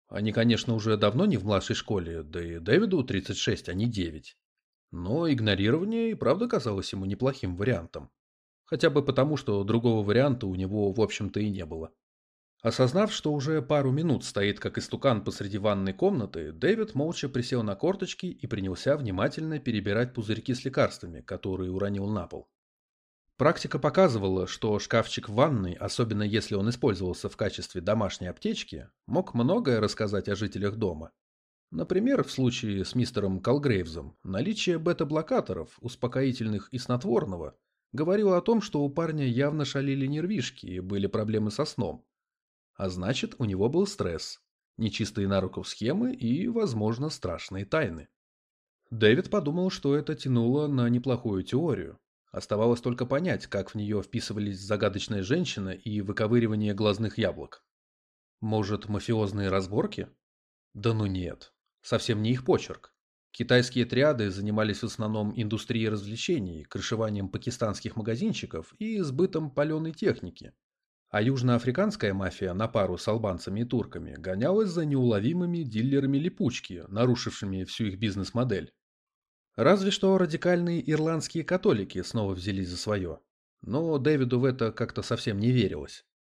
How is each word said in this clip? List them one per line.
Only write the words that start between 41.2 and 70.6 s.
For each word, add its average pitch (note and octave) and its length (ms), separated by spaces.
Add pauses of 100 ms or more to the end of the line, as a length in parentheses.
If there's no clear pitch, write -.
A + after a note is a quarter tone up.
со - 120
сном. F2 400 (760)
А F#2+ 120
значит, F#2 480
у B2+ 60
него G2+ 240
был F#3 200
стресс, - 520 (360)
нечистые G#2+ 500
на G2 140
руку F2+ 240
схемы G3 500
и, C3+ 320
возможно, C#3 640
страшные F#2 540
тайны. G2 440 (800)
Дэвид G#2+ 400
подумал, F3+ 400
что C#3 260
это D3 180
тянуло C3 540
на B2+ 200
неплохую A#2+ 540
теорию. B2 560 (320)
Оставалось A2 500
только B2 240
понять, C3+ 440
как G2 220
в - 40
неё G#2 260
вписывались G#2 600
загадочная G2+ 640
женщина A2 460
и G#2 320
выковыривание G#2+ 680
глазных G#2 460
яблок. D#2+ 460 (760)
Может, G#2+ 480
мафиозные G2+ 600
разборки? G2 600 (640)
Да A2+ 220
ну G#2+ 120
нет, F#2 460 (300)
совсем A2 400
не A2 80
их B2+ 140
почерк. - 500 (380)
Китайские B2 540
триады A#2+ 440
занимались G#2 520
в A#2 40
основном G#2+ 480
индустрией A2 540
развлечений, G2+ 760
крышеванием G#2 640
пакистанских - 680
магазинчиков A2+ 800
и G#3+ 220
сбытом D#3 500
палёной D#3 420
техники. - 600 (580)